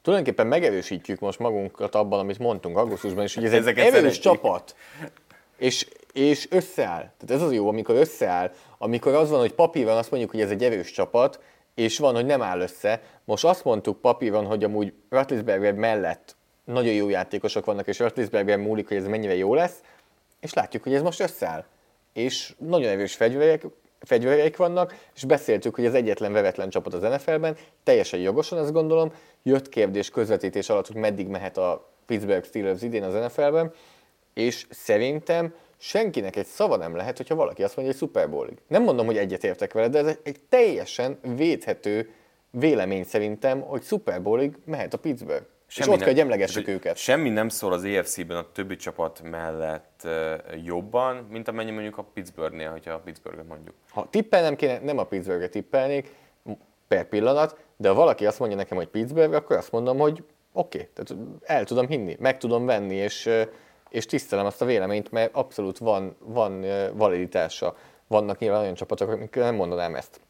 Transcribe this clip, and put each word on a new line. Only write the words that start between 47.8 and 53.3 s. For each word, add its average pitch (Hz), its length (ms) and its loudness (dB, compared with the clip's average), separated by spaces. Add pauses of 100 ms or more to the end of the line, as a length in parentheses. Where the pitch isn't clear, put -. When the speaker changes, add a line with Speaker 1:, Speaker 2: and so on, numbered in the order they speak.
Speaker 2:
A 98 200 0
F - 40 -8
C-ben 85 300 -6
a 85 160 -6
többi 95 220 -8
csapat 82 480 -6
mellett, 80 800 -8
ö, 80 300 -4 (300)
jobban, 113 680 -4
mint 113 160 -10
amennyi 113 240 -6
mondjuk 107 260 -10
a 104 160 -12
Pittsburghnél, 82 580 -10
hogyha 82 220 -12
a 80 60 -10
Pittsburghet 82 480 -16